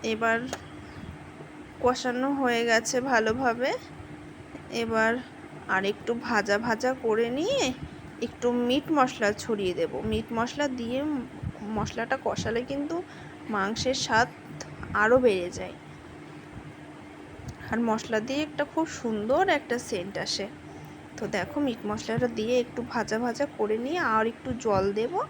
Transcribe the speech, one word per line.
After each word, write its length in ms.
এবার 260
কষানো 440
হয়ে 300
গেছে 260
ভালোভাবে, 580
এবার 300
আর 80
একটু 200
ভাজা 280
ভাজা 240
করে 220
নিয়ে 240
একটু 200
মিট 180
মশলা 320
ছড়িয়ে 380
দেব। 120
মিট 180
মশলা 280
দিয়ে 180
মশলাটা 400
কষালে 340
কিন্তু 260
মাংসের 500
স্বাদ 240
আরও 220
বেড়ে 240
যায়, 180
আর 80
মশলা 300
দিয়ে 200
একটা 240
খুব 140
সুন্দর 420
একটা 180
সেন্ট 280
আসে। 200
তো 100
দেখো 200
মিট 140
মশলাটা 380
দিয়ে 160
একটু 160
ভাজা 320
ভাজা 200
করে 260
নিয়ে 160
আর 160
একটু 180
জল 200
দেব 140